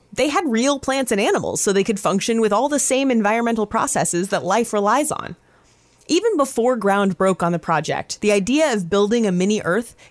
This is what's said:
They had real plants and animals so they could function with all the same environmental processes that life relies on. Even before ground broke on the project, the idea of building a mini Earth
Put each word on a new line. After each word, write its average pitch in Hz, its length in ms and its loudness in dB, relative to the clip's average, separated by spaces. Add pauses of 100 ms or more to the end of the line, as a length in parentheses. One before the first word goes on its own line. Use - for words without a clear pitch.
(120)
They 277 160 0
had 349 160 0
real 262 340 0
plants 262 320 -2
and 208 80 2
animals 247 440 0
so 208 100 0
they 190 100 2
could 196 160 -2
function 196 440 0
with 214 100 2
all 214 160 0
the 190 100 -2
same 269 320 0
environmental 226 560 0
processes 180 640 -2
that 165 160 -2
life 226 300 0
relies 214 360 0
on. - 240 -8 (760)
Even 403 280 2
before 254 400 0
ground 196 400 0
broke 190 260 0
on 170 100 0
the 170 60 -2
project, 151 640 -4
the 208 120 2
idea 247 380 2
of 190 200 -2
building 208 360 2
a 190 60 0
mini 190 300 0
Earth 196 340 -4 (140)